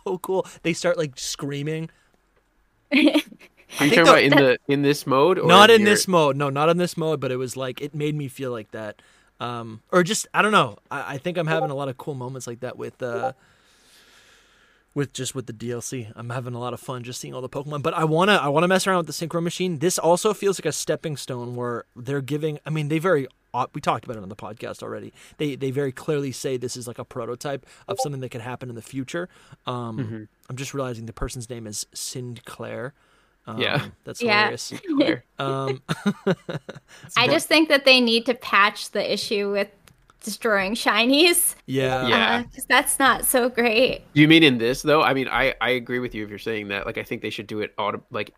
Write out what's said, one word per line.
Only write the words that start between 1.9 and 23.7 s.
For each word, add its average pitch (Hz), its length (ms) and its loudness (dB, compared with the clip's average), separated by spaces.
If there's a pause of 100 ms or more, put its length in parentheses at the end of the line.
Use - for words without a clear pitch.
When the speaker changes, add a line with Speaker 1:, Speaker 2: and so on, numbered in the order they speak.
Speaker 2:
<laughs> - 20 4
Speaker 3:
Are 269 40 4
you 285 140 6 (680)
Speaker 1:
I 147 100 4
think 151 60 6
Speaker 3:
talking 170 100 8
Speaker 1:
the 175 60 10
Speaker 3:
about 139 120 8
in 139 80 6
the, 139 260 6 (100)
in 143 160 2
this 143 240 2
mode, 147 320 4
or - 80 0
Speaker 1:
Not 196 220 10
Speaker 3:
in 226 80 10
Speaker 1:
in 214 40 4
Speaker 3:
your 208 140 4
Speaker 1:
this - 120 0
mode. 156 300 4
No, 143 120 -2
not 143 200 2
in 170 80 4
this 175 200 -2
mode, 160 220 -2
but 127 120 -4
it 127 60 -4
was, 127 200 -6
like, 131 240 -8
it 143 140 -8
made 151 200 -2
me 147 120 -6
feel 127 240 -8
like 113 200 -10
that. 107 300 -12 (380)
Um, 117 420 -10 (100)
or 180 120 4
just, 202 300 -4
I 160 80 4
don't 214 120 2
know. 135 240 2 (120)
I, 127 260 -8
I - 20 -8
think 180 200 -6
I'm 160 100 -2
having 160 240 -2
a 135 40 -6
lot 139 140 -6
of 127 80 -10
cool - 160 -10
moments 127 340 -12
like 120 140 -12
that 120 160 -10
with, 120 260 -12
uh, 117 300 -6 (1600)
with 143 180 -4
just - 240 -10
with 127 100 -8
the 120 80 -12
D 117 180 -10
L 120 100 -8
C. 120 340 -10
I'm 120 140 -12
having 123 240 -8
a 120 60 -8
lot 123 140 -6
of 120 60 -10
fun 123 240 -10
just 123 160 -12
seeing 143 140 -14
all 127 80 -10
the 127 80 -10
Pokemon. 143 320 -8
But 165 120 -2
I 160 120 0
wanna, 175 300 4
I 143 120 2
wanna 156 220 4
mess 185 180 2
around 180 180 2
with - 20 -10
the 160 200 -8
Synchro 170 160 -4
Machine. 175 360 -4
This 175 200 0
also 180 340 4
feels 196 260 0
like - 60 -8
a 151 60 0
stepping 151 460 -4
stone 123 380 -8
where 120 280 -4 (140)
they're 139 240 -6
giving, 147 440 -4
I 139 40 -6
mean, 156 180 -2
they 156 120 0
very, 151 280 2 (260)
uh, 123 200 0